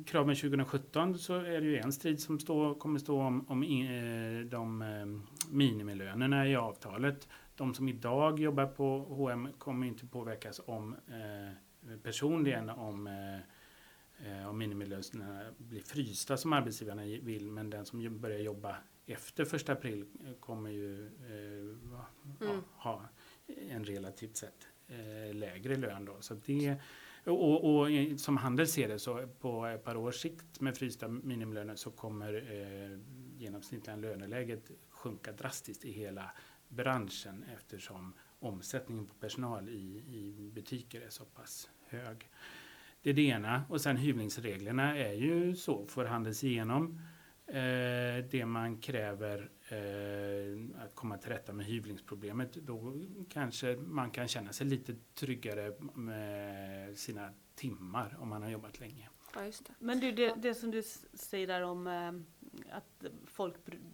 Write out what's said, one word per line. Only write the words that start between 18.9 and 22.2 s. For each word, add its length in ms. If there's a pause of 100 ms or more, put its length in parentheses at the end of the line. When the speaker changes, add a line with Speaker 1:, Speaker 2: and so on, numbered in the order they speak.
Speaker 1:
efter 400
första 280
april, 320 (200)
eh, 140
kommer 300
ju, 380
eh, 840
va-, 140 (340)